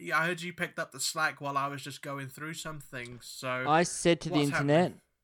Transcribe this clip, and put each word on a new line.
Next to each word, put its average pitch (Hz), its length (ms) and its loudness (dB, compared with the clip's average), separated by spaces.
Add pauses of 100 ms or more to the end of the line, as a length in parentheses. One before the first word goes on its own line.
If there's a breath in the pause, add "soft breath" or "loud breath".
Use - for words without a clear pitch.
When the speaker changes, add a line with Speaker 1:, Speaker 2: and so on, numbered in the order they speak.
Speaker 1:
yeah, 170 180 0
I 160 80 2
heard 170 160 -4
you 175 100 -8
picked 170 260 -6
up 160 140 -6
the 147 80 -14
slack 151 400 -2
while 139 160 -4
I 139 120 2
was 139 140 -8
just 139 200 -12
going 139 260 -8
through 156 260 -10
something, 131 680 -10
so 127 460 -4
Speaker 2:
I 160 160 8
said 170 380 2
to 160 60 -6
the 151 80 0
Speaker 1:
what's 143 140 4
happening? 143 260 4
Speaker 2:
internet, 175 220 4 (240)